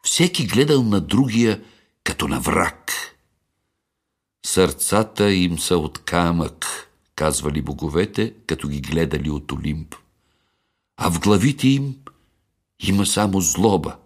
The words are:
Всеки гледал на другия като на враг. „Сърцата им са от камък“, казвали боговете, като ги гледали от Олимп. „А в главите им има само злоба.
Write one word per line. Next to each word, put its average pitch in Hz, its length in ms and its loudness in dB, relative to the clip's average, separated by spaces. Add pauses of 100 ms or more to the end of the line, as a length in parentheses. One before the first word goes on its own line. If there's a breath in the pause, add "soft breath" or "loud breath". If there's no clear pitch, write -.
Всеки 175 420 0
гледал 135 380 4
на 101 180 2
другия 113 600 2 (420 loud breath)
като - 240 -4
на 69 120 -2
враг. - 540 -2 (1500)
„Сърцата 101 880 2
им 87 260 0
са - 180 0
от 69 200 -4
камък“, - 920 -2 (240)
казвали 76 460 -2
боговете, 78 720 -4 (140)
като - 200 -6
ги 71 140 -6
гледали 76 480 -2
от 73 220 -8
Олимп. 78 440 -6 (1000)
„А - 140 0
в 82 80 -2
главите 104 480 2
им 139 280 0 (840)
има 98 260 0
само 98 360 0
злоба. 90 540 2 (100)